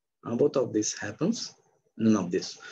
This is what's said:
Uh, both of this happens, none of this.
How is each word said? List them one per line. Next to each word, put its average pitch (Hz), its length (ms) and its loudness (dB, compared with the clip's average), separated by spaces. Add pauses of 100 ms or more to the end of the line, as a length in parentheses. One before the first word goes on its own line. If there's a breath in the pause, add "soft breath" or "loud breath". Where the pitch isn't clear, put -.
(240)
Uh, 110 100 -4
both 143 220 4
of 117 160 0
this 107 260 0
happens, 151 560 -4 (420)
none 110 200 4
of 90 160 -2
this. - 260 -4 (140)